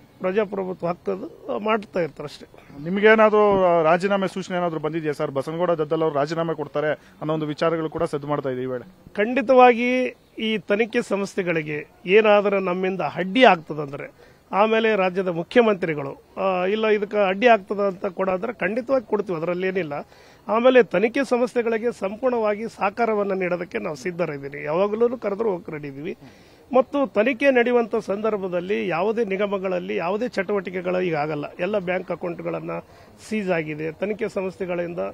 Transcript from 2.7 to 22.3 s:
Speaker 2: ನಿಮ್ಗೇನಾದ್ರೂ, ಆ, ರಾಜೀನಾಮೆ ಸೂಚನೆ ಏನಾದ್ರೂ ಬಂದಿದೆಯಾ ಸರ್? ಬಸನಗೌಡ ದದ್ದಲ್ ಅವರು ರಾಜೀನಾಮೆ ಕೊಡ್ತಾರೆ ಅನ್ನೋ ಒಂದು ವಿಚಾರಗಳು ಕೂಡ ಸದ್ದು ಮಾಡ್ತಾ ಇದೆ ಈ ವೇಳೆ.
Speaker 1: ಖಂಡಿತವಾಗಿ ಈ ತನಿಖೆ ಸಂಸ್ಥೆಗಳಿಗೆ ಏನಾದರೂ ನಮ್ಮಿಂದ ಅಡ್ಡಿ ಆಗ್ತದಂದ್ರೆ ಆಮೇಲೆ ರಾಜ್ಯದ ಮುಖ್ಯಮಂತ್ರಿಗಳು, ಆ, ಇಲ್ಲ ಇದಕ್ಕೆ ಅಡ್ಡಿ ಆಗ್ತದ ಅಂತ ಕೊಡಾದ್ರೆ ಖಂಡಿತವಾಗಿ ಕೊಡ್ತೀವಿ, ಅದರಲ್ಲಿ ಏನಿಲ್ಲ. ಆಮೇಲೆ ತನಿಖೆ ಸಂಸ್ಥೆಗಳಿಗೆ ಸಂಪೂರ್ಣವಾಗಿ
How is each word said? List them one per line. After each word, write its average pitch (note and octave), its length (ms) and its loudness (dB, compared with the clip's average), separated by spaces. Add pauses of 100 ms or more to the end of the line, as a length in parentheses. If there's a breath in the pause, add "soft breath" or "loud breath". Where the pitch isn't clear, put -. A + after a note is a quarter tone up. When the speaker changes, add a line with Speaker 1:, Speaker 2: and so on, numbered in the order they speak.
Speaker 2:
ನಿಮ್ಗೇನಾದ್ರೂ, G#3 840 6
ಆ, E3+ 160 6
ರಾಜೀನಾಮೆ F#3 460 2
ಸೂಚನೆ F3+ 300 -6
ಏನಾದ್ರೂ E3+ 220 -2
ಬಂದಿದೆಯಾ D#3 340 -2
ಸರ್? D3 180 -4
ಬಸನಗೌಡ D#3+ 400 -2
ದದ್ದಲ್ D#3+ 300 0
ಅವರು D#3 140 0
ರಾಜೀನಾಮೆ D#3+ 380 0
ಕೊಡ್ತಾರೆ D3 400 -2
ಅನ್ನೋ - 400 -6
ಒಂದು D#3 120 -2
ವಿಚಾರಗಳು D#3+ 440 -2
ಕೂಡ D#3+ 140 -4
ಸದ್ದು C#3+ 240 -6
ಮಾಡ್ತಾ C#3+ 220 -2
ಇದೆ B2+ 140 -4
ಈ - 20 -4
ವೇಳೆ. - 500 -10
Speaker 1:
ಖಂಡಿತವಾಗಿ B3 1000 4 (240)
ಈ A3 180 -2
ತನಿಖೆ A3 440 -2
ಸಂಸ್ಥೆಗಳಿಗೆ E3+ 840 -4 (180)
ಏನಾದರೂ G#3 540 6
ನಮ್ಮಿಂದ F#3 420 -2 (140)
ಅಡ್ಡಿ F#3+ 280 2
ಆಗ್ತದಂದ್ರೆ D3+ 680 2 (400 soft breath)
ಆಮೇಲೆ A3 440 2
ರಾಜ್ಯದ F#3 320 0
ಮುಖ್ಯಮಂತ್ರಿಗಳು, E3+ 960 0 (140)
ಆ, F#3 280 0
ಇಲ್ಲ A3 220 0
ಇದಕ್ಕೆ G#3 400 2
ಅಡ್ಡಿ G3 200 2
ಆಗ್ತದ G#3 320 4
ಅಂತ G3+ 260 -2
ಕೊಡಾದ್ರೆ F#3 480 -4
ಖಂಡಿತವಾಗಿ A#3+ 560 -2
ಕೊಡ್ತೀವಿ, G3 280 -2
ಅದರಲ್ಲಿ F3 300 -2
ಏನಿಲ್ಲ. F3+ 260 -4 (540 soft breath)
ಆಮೇಲೆ A#3+ 360 6
ತನಿಖೆ A3+ 400 0
ಸಂಸ್ಥೆಗಳಿಗೆ A#3 680 -2
ಸಂಪೂರ್ಣವಾಗಿ A3 800 -4